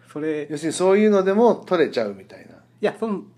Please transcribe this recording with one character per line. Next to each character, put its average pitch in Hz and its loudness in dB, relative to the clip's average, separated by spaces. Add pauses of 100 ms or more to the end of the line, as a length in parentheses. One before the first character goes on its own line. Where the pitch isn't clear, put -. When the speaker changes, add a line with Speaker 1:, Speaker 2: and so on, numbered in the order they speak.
(100)
Speaker 1:
そ 151 -12
れ、 151 -6
Speaker 2:
要 151 -8
す 151 -10
る 165 -4
に 147 -2
そ 185 2
う 196 4
い 214 4
う 214 4
の 196 2
で 190 0
も 220 4
取 170 0
れ 113 0
ち 123 -4
ゃ 110 -4
う 101 -8
み 95 -20
た - -20
い - -20
な。 - -20
Speaker 1:
い - -20 (240)
や、 208 -4
そ 226 -6
の 196 -6 (140)